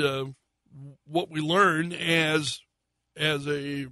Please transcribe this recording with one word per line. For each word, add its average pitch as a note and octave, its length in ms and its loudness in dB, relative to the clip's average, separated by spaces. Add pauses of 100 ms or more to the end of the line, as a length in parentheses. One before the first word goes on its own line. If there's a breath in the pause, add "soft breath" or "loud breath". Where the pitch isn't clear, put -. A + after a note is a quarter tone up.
uh, C3+ 220 -2 (800)
what D#3+ 240 -2
we D#3 120 -4
learn E3+ 520 4
as, D#3+ 680 0 (540)
as D3 320 -2
a C#3+ 440 -4